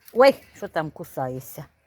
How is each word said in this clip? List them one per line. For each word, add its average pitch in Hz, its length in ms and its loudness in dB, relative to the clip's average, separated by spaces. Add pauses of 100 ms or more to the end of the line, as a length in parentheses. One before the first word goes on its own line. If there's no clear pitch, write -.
(140)
Ой, 262 220 6 (220)
що 202 100 -12
там 156 240 -6
кусається. 131 760 -10 (220)